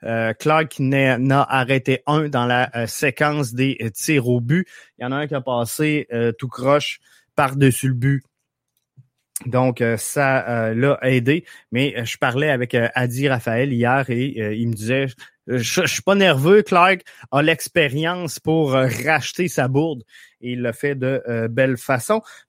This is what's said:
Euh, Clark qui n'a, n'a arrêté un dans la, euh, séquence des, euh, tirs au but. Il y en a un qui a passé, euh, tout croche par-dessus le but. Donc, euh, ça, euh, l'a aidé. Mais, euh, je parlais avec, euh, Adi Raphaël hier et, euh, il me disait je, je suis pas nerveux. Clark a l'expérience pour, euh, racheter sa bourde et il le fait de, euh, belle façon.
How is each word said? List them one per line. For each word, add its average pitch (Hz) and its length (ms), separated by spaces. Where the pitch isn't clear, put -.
Euh, 113 280
Clark 156 360
qui - 140
n'a, 135 360
n'a 135 240
arrêté 131 640
un 151 240
dans 123 160
la, 123 280
euh, 117 120
séquence 147 680
des, 131 300
euh, 113 80
tirs 135 360
au 123 140
but. 156 260
Il - 40
y - 20
en 127 80
a 135 40
un 147 100
qui 147 80
a 135 80
passé, 131 720
euh, 117 180
tout 127 160
croche 139 520
par-dessus 135 520
le 131 60
but. 135 280
Donc, 123 380
euh, 117 160
ça, 135 500
euh, 113 260
l'a 135 280
aidé. 131 420
Mais, 123 260
euh, 117 60
je - 120
parlais 139 340
avec, 123 240
euh, 117 200
Adi 127 340
Raphaël 123 440
hier 123 360
et, 123 300
euh, 107 160
il 117 140
me 117 40
disait 123 360
je, 120 240
je 160 40
suis - 160
pas 196 120
nerveux. 185 480
Clark 185 400
a 139 120
l'expérience 160 960
pour, 156 360
euh, 131 140
racheter 160 440
sa 139 200
bourde 135 340
et 123 120
il 123 100
le 120 100
fait 143 220
de, 131 340
euh, 117 200
belle 131 280
façon. 139 460